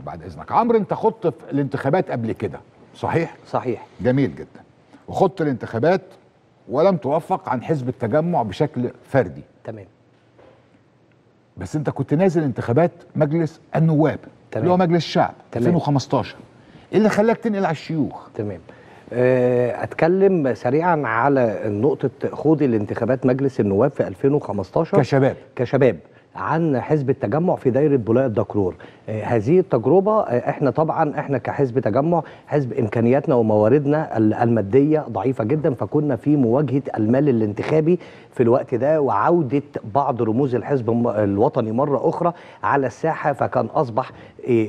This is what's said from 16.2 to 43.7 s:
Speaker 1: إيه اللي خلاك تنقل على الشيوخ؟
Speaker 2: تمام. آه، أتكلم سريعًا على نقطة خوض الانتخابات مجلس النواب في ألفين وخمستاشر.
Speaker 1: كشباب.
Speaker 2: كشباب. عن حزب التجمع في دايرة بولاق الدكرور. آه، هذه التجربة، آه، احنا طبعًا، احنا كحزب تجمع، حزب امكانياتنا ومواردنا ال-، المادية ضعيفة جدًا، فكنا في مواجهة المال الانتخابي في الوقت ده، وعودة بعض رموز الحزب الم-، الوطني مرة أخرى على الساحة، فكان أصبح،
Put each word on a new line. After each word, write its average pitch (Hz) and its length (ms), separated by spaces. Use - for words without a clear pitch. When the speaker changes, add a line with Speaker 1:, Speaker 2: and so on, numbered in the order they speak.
Speaker 1:
إيه - 60
اللي 214 120
خلاك 214 280
تنقل 196 280
على 160 60
الشيوخ؟ 151 640
Speaker 2:
تمام. 101 240
آه، 123 720
أتكلم 170 680
سريعًا 151 540
على 117 580
نقطة 120 440
خوض 151 300
الانتخابات 117 640
مجلس 131 340
النواب 107 320
في - 160
ألفين 139 260
وخمستاشر. 143 640
Speaker 1:
كشباب. 135 380
Speaker 2:
كشباب. 123 420
عن 139 460
حزب 139 280
التجمع 147 460
في - 140
دايرة 139 260
بولاق 117 300
الدكرور. 101 500
آه، 107 140
هذه 120 360
التجربة، 185 640
آه، 123 280
احنا 139 220
طبعًا، 151 480
احنا 139 180
كحزب 123 420
تجمع، 156 440
حزب 135 260
امكانياتنا 123 640
ومواردنا 120 800
ال-، 107 160
المادية 117 640
ضعيفة 117 340
جدًا، 143 300
فكنا 139 420
في 143 200
مواجهة 131 460
المال 123 320
الانتخابي 139 720
في 131 100
الوقت 127 320
ده، 147 260
وعودة 139 600
بعض 135 260
رموز 117 340
الحزب 120 340
الم-، 117 180
الوطني 107 640
مرة 135 380
أخرى 170 240
على 131 240
الساحة، 156 460
فكان 120 320
أصبح، 123 460